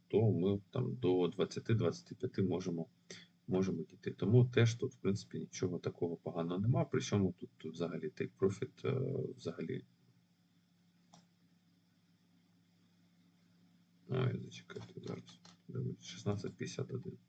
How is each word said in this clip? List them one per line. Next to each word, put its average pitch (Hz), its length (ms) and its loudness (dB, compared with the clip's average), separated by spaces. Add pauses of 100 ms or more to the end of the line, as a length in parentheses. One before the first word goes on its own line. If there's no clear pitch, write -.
то 107 220 6
ми 95 300 2 (100)
там - 240 -2
до 90 340 4
двадцяти, - 460 0
двадцяти 85 400 0
п'яти - 280 -2
можемо, 87 440 -2 (600)
можемо 92 340 2
дійти. - 280 -10
Тому 117 340 6
теж 117 300 6
тут, - 200 -4
в - 20 -20
принципі, 98 420 -2
нічого 87 400 -4
такого 85 380 -4
поганого 85 440 -2
нема. 135 240 4
Причому 98 540 2
тут, - 200 -14
тут 80 140 -10
взагалі 82 360 -4
take - 300 -6
profit, - 500 -2
е, - 480 -2
взагалі. - 480 -6 (4000)
Ой, 50 360 0
зачекайте - 560 -14
зараз. - 400 -10 (280)
Дивіться, - 400 -6
шістнадцять - 460 -4
п'ятдесят - 380 -6
один. 123 260 -8 (100)